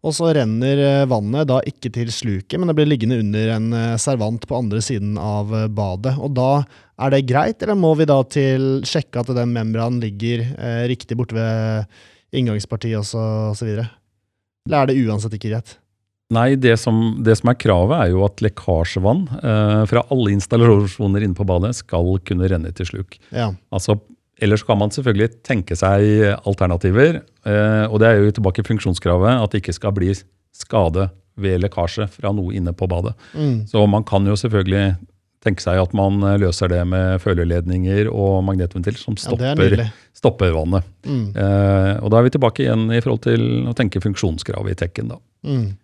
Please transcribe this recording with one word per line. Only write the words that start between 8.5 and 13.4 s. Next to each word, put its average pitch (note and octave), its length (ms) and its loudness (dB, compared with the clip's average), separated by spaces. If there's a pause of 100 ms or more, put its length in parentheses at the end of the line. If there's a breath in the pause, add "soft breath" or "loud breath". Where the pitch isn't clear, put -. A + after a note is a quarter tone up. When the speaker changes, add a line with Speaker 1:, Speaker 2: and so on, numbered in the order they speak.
Speaker 1:
sjekke - 380 -4
at A#2+ 60 -4
den A#2+ 260 -2
membranen A2+ 480 -2
ligger, A#2 400 -4 (180)
eh, A#2+ 280 -4
riktig B2 300 -4
borte A#2 160 -4
ved A2 540 -2 (460 soft breath)
inngangspartiet A2+ 680 -4
og G#2 60 -4
så, A2 460 -4